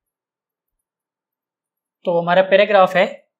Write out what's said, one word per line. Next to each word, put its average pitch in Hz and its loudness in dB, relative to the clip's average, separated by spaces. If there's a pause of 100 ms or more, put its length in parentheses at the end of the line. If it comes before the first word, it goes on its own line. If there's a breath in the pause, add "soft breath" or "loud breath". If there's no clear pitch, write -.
(2000)
तो 175 -2
हमारा 175 0
पैराग्राफ 196 2
है, - -4 (100)